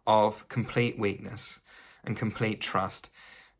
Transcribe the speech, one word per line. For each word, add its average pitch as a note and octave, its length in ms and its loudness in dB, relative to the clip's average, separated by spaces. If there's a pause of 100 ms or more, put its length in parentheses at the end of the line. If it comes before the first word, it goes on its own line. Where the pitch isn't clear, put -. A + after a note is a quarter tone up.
of G#2+ 400 4
complete A#2+ 500 0
weakness G2+ 640 -4 (440)
and A2 140 -4
complete G#2+ 420 -2
trust - 520 -2 (480)